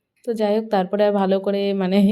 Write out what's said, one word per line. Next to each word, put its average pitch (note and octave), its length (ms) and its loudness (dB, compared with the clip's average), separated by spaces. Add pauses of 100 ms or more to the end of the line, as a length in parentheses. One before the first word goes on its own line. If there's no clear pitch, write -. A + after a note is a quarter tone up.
(240)
তো A#3+ 100 -6
যাই G#3+ 200 0
হোক, A3 160 -2
তারপরে G3 340 0
আর G#3 80 2
ভালো G3 280 2
করে G3+ 220 -2 (120)
মানে F#3+ 240 0 (120)